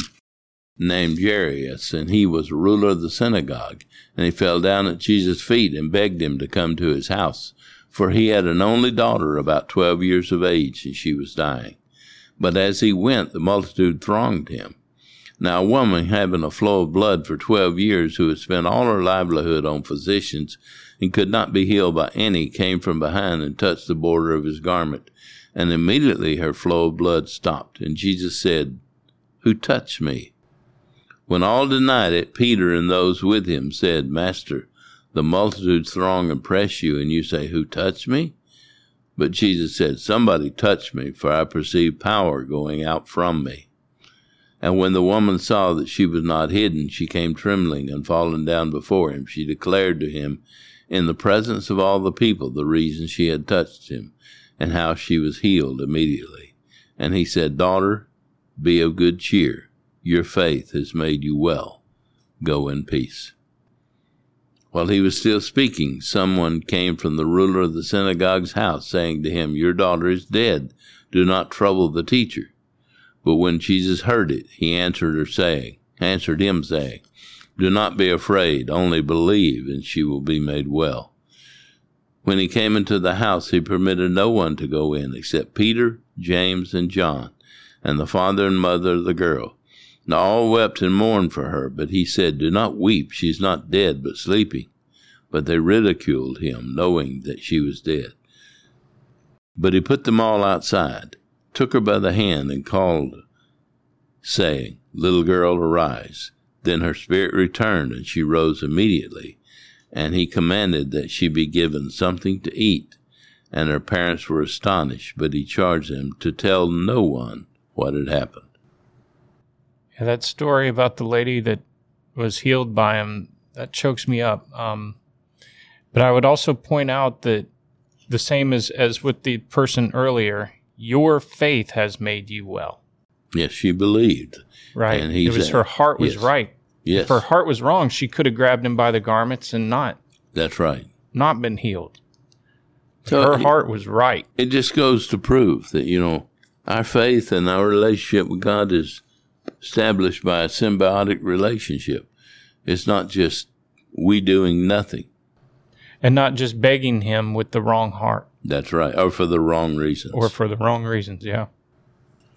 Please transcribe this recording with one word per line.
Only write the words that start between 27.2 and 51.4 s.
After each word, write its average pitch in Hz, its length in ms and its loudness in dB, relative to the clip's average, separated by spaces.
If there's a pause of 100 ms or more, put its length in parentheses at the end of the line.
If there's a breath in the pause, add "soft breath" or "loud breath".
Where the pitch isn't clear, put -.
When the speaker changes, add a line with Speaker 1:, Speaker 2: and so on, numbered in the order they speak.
Speaker 1:
stopped. - 520 -6
And 76 160 -6
Jesus 90 420 -4
said, 73 400 -2 (600)
'Who 110 140 2
touched - 480 -4
me?' 71 300 -6 (920 soft breath)
When 90 180 0
all 123 240 2
denied 131 460 2
it, 85 200 -2
Peter 101 400 2
and 85 160 2
those 90 340 2
with 98 240 2
him 69 240 -2
said, 78 380 0
'Master, 82 580 -6 (460 soft breath)
the 78 100 0
multitudes 90 680 0
throng 92 360 0
and 69 140 -6
press 98 400 -2
you, 73 160 0
and 73 120 -2
you 82 120 0
say, 76 240 -4
"Who 80 180 -4
touched 92 420 -4
me?"' 143 260 -2 (840 soft breath)
But 76 140 0
Jesus 87 440 0
said, 71 240 0
'Somebody 104 500 2
touched - 440 -2
me, 67 180 -8
for 73 200 -2
I 78 140 2
perceive 82 540 0
power 90 440 0
going 76 400 -6
out 78 240 -4
from 85 360 -2
me.' 65 240 -14 (920 soft breath)
And 92 160 2
when 95 160 2
the 92 100 4
woman 98 360 4
saw 95 340 2
that 78 160 -2
she 98 160 2
was 82 180 0
not 80 280 0
hidden, 85 380 0
she 80 180 -6
came 85 260 -2
trembling, 80 560 -2
and 71 160 -8
falling 82 400 0
down 82 240 0
before 78 420 0
him, 69 140 -10
she 78 200 -8
declared 90 560 0
to 76 80 -4
him 73 300 -8 (500 soft breath)
in 90 160 0
the 82 80 0
presence 104 560 0